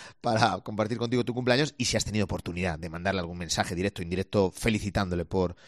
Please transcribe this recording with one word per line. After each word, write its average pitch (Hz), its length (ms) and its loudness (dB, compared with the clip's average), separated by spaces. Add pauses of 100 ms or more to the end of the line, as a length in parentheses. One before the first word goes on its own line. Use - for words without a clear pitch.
(200)
para 110 400 4
compartir 107 380 -4
contigo 120 260 2
tu 123 80 -2
cumpleaños, 127 460 2
y 120 80 0
si 113 100 2
has - 80 2
tenido 101 220 0
oportunidad 87 520 -2
de 82 120 -8
mandarle 90 300 -2
algún 87 180 -6
mensaje 90 360 -2
directo 95 260 0
o - 20 -4
indirecto 92 480 2
felicitándole 101 720 0
por 90 320 0 (120)